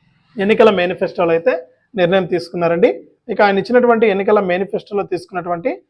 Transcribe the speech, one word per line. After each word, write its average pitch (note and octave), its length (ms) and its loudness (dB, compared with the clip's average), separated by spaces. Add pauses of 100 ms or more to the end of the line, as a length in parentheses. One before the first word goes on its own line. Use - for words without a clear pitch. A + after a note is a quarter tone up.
(380)
ఎన్నికల G#3+ 320 4
మేనిఫెస్టోలో F3+ 600 -2
అయితే E3 220 0 (420)
నిర్ణయం F#3 300 2
తీసుకున్నారండి. E3+ 800 0 (240)
ఇక A#3 140 0
ఆయన G3 160 4
ఇచ్చినటువంటి A#3 480 2
ఎన్నికల G3+ 340 2
మేనిఫెస్టోలో G3 640 -4
తీసుకున్నటువంటి F3 880 -6